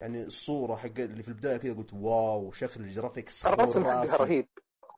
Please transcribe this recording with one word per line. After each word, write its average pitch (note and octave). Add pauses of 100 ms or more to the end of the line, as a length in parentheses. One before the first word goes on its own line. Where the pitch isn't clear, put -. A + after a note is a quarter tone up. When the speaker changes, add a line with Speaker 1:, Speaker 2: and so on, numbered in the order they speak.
Speaker 1:
يعني A#2
الصورة B2
حق A#2
اللي A2
في A2
البداية A#2+
كذا، A#2+
قلت: G#2+
"واو، A2
شكل A#2
الجرافيكس A2
Speaker 2:
الرسم G#3+
حقها B2
Speaker 1:
خرافي". C#3+
Speaker 2:
رهيب. C3+ (500)